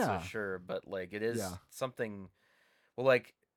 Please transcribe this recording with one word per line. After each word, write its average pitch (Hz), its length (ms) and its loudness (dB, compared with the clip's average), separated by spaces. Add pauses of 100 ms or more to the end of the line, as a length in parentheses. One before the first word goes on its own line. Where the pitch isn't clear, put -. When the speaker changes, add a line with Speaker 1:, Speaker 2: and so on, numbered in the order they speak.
(140)
Speaker 1:
Yeah. 92 100 0
Speaker 2:
sure. 95 360 -4
But, 92 300 -6
like, 92 240 -4
it 104 100 -4
is 117 180 2
Speaker 1:
Yeah. 90 180 -4 (100)
Speaker 2:
something, 107 640 -6 (640)
well, 123 100 -2
like, 127 280 6 (220)